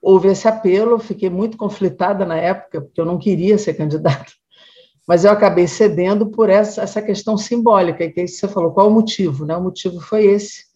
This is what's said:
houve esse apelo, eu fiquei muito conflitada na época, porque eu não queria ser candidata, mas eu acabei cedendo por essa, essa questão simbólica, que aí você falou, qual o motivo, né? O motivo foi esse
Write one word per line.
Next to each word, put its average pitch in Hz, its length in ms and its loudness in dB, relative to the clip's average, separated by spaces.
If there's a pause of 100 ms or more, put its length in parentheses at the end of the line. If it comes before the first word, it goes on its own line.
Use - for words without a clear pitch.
houve 190 280 4
esse 196 180 0
apelo, 220 460 2
eu 233 80 2
fiquei 196 280 -6
muito 208 280 -4
conflitada 196 680 -4
na 165 120 -4
época, 175 440 -4
porque - 200 -10
eu 165 40 0
não 175 140 -4
queria 196 400 2
ser 185 160 -4
candidata, 156 560 -2 (720)
mas 170 200 2
eu 208 80 8
acabei 190 340 2
cedendo 196 600 0
por 214 220 0
essa, 208 340 2
essa 208 200 -6
questão 214 340 -4
simbólica, 196 720 0
que 175 120 -6
aí 180 80 -4
você 180 180 -8
falou, 185 240 -2
qual 196 160 4
o 208 60 4
motivo, 190 520 0
né? 160 120 -4
O 180 80 -4
motivo 185 360 -6
foi 214 260 0
esse 202 500 0